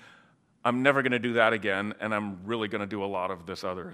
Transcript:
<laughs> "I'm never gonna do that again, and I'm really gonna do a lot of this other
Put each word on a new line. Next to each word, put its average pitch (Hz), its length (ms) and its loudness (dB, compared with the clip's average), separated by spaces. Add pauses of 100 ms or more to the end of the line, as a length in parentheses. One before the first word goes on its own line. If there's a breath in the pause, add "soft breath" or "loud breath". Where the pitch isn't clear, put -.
(120)
<laughs> - 520 -20
"I'm 123 180 2
never 139 200 6
gonna 123 180 2
do 120 140 -2
that 113 180 6
again, 104 480 0
and 110 160 -2
I'm 101 300 -4
really 110 240 -2
gonna 104 160 -4
do 101 180 -4
a - 20 -2
lot 95 260 -2
of 85 140 -10
this 92 200 -8
other 90 280 -6